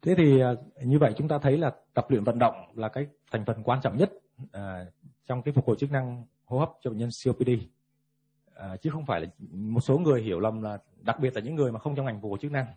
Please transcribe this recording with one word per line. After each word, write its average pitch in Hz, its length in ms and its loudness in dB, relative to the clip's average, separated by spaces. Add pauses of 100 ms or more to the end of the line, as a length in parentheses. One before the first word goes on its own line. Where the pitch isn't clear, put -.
Thế 180 140 2
thì, 147 240 8
à, 123 140 2 (300)
như 135 160 4
vậy 123 180 4
chúng 147 100 -2
ta 147 100 0
thấy 139 200 4
là 156 140 0 (220)
tập 120 160 0
luyện 113 140 2
vận 120 160 0
động 117 160 4 (200)
là 110 140 -4
cái 139 180 -6 (240)
thành 107 140 -2
phần 110 180 -4
quan 127 180 0
trọng 104 160 0
nhất, 190 140 2 (400)
à, 95 340 -10 (400)
trong 127 160 -4
cái 147 120 -4
phục 135 140 2
hồi 113 120 4
chức 139 120 -2
năng 123 340 -4 (200)
hô 123 140 -2
hấp 160 100 0 (120)
cho 135 80 -4
bệnh 107 100 -6
nhân 120 100 -2
C - 180 -4
O 123 60 2
P - 40 -4
D. 123 120 0 (1040)
À, 95 220 -12
chứ 160 120 -2
không 156 160 -6
phải 87 160 -2
là 82 60 -8 (240)
một 110 280 -2
số 131 180 2
người 147 240 4
hiểu 98 180 -2
lầm 110 220 0
là, 104 160 -6 (240)
đặc - 180 -2
biệt 131 160 0
là 110 60 -4
những 131 140 -6
người 139 160 2
mà 113 80 -8
không 147 160 -4
trong 139 100 -4
ngành 110 160 -6
phục 104 100 -6
hồi 101 100 -6
chức 147 100 -6
năng 135 140 -2 (120)